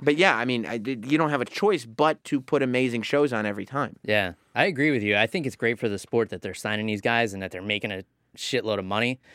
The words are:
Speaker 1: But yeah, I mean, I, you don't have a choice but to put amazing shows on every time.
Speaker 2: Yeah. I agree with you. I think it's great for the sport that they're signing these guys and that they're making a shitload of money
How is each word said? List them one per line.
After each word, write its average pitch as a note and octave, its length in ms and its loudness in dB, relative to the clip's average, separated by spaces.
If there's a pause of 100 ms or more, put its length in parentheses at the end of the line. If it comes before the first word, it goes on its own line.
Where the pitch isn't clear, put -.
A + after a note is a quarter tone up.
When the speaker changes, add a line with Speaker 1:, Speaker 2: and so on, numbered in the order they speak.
Speaker 1:
But D3 160 4
yeah, F3 220 6
I A#2+ 80 0
mean, A#2+ 180 0
I, A#2 180 -4
you C3 360 0
don't D#3+ 100 4
have C#3+ 140 0
a - 20 0
choice F3+ 400 0
but D3 400 0
to C#3+ 160 -2
put C#3 220 0
amazing B2 400 0
shows C#3+ 280 2
on A2 140 -2
every G2+ 220 -4
time. C#3 360 -6
Speaker 2:
Yeah. G#2 300 2 (220)
I C#3 120 2
agree D3+ 240 2
with B2 120 2
you. G#2 140 2
I A2 100 4
think D#3 200 -4
it's B2 100 -6
great A#2 220 -2
for A#2 100 -2
the G2+ 100 -4
sport A#2 320 0
that F#2 120 -10
they're F#2 120 -8
signing G#2+ 320 -4
these G#2 140 -2
guys A#2 340 2
and F#2+ 80 -8
that F#2 80 -8
they're F2+ 120 -12
making G#2 300 -4
a F#2+ 120 -8 (320)
shitload G#2+ 420 -2
of F#2+ 60 -4
money A2+ 360 0 (140)